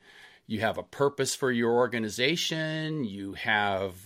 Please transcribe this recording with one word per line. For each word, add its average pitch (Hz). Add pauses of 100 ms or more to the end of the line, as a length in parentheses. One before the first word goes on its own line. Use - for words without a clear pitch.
(460)
you 107
have 107
a 90
purpose 139
for 131
your 117
organization, 147
you 98
have 98 (120)